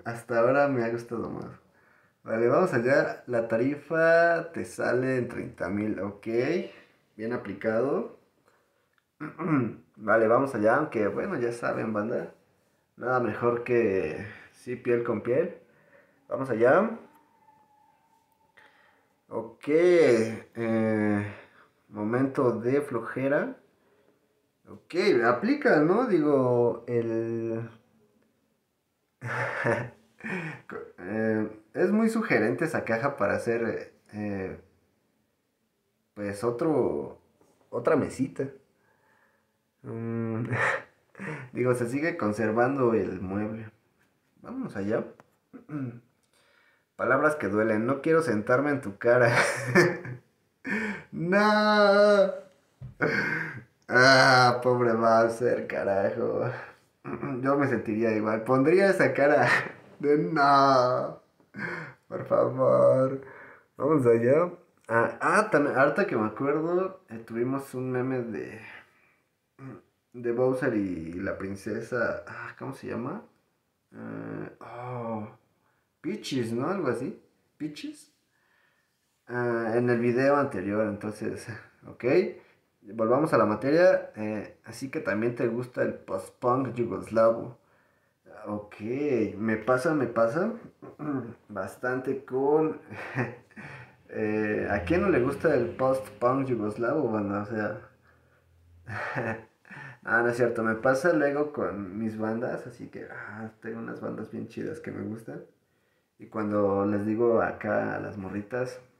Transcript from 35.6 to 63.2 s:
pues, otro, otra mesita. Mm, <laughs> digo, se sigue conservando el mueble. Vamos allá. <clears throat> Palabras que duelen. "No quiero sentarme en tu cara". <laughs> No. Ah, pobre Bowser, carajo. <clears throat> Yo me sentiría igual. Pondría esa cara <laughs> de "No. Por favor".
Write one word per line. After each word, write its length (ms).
pues, 280
otro, 760
otra 260
mesita. 540
Mm, 600
<laughs> 540
digo, 220
se 120
sigue 300
conservando 760
el 280
mueble. 500
Vamos 340
allá. 300
<clears throat> 480
Palabras 380
que 120
duelen. 380
"No 160
quiero 200
sentarme 500
en 100
tu 160
cara". 360
<laughs> 480
No. 260
Ah, 760
pobre 320
Bowser, 760
carajo. 840
<clears throat> 380
Yo 160
me 100
sentiría 440
igual. 320
Pondría 460
esa 240
cara 340
<laughs> 260
de 180
"No. 1040
Por 180
favor". 960